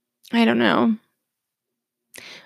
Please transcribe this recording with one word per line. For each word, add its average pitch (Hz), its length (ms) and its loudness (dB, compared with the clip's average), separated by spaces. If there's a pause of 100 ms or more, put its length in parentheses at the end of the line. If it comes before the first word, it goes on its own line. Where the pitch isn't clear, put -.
(340)
I 233 120 2
don't 226 140 0
know. 226 360 2 (1500)